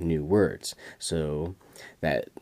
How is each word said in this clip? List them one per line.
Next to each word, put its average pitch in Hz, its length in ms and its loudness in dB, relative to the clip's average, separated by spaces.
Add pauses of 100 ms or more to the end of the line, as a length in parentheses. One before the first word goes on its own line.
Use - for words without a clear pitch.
new 80 240 0
words. 92 500 2 (240)
So 80 560 -2 (460)
that 69 280 2 (140)